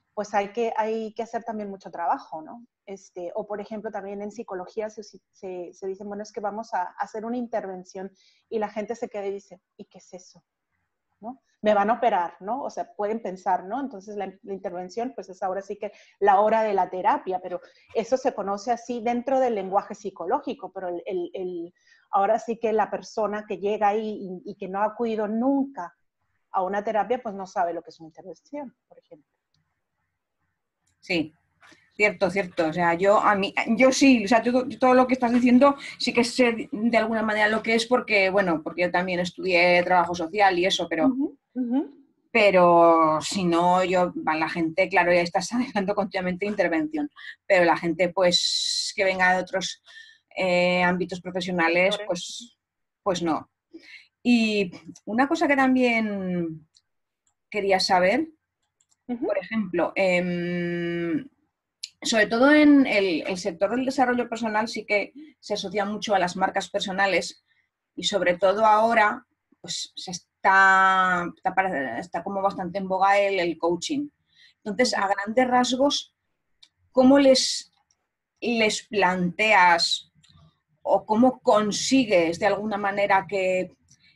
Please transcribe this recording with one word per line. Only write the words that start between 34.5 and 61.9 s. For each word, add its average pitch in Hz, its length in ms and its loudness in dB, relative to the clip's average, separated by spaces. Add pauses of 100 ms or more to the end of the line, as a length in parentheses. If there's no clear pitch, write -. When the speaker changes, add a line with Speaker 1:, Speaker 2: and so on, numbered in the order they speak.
Speaker 2:
todo 254 140 6
lo 254 120 6
que 254 80 0
estás 240 180 0
diciendo 254 440 6 (220)
sí - 140 -4
que 240 120 2
sé 240 480 0
de 226 240 0
alguna 220 260 0
manera 214 260 0
lo 220 140 0
que 226 120 0
es 226 120 0
porque, 196 440 2
bueno, 180 320 0
porque 165 200 -6
yo 180 80 0
también 180 300 0
estudié 175 640 2
trabajo 175 300 2
social 180 440 2
y 180 80 2
eso, 185 220 -2
pero 165 200 0
Speaker 1:
Ujú, 269 300 -2 (160)
ujú. 254 400 -4 (360)
Speaker 2:
pero 170 880 6
si 185 240 -4
no, 175 400 2
yo, 180 280 0 (140)
va, 156 100 0
la 160 120 -2
gente, 170 400 -2
claro, 175 240 2
ya 175 100 4
está 175 180 -2
<laughs> 240 280 -4
hablando 196 260 -2
continuamente 185 520 -4
de 208 40 -4
intervención, 160 580 -2 (380)
pero 180 180 4
la 165 120 4
gente, 175 320 -2
pues, - 880 -2
que 202 80 0
venga 185 320 2
de 185 60 -2
otros, 180 400 -6 (540)
eh, 180 460 0
ámbitos 180 380 -2
profesionales, 180 760 0
Speaker 1:
Sectores. 208 120 -8
Speaker 2:
pues, - 520 -8 (460)
pues 175 180 -2
no. 160 280 -4 (720)
Y 214 500 2 (320)
una 262 240 0
cosa 330 180 0
que 277 80 4
también 214 1120 0 (840)
quería 196 280 0
saber, 196 500 2 (800)
Speaker 1:
Ujú. 247 200 -6
Speaker 2:
por 587 120 -2
ejemplo, 180 560 -2
em, 175 1300 -2 (760)